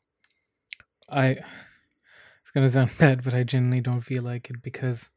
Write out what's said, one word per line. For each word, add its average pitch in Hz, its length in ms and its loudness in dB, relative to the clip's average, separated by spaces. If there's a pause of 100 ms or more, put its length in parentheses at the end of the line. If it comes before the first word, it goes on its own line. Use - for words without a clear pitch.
(1080)
I, 135 220 2
it's - 1200 -14
gonna 135 140 4
sound 123 260 2
<laughs> - 40 -20
bad, 131 260 4
but 127 100 -2
I 123 80 0
genuinely 123 380 0
don't 123 220 -4
feel 127 200 -6
like 120 280 -10
it 123 120 -14
because, 123 540 -8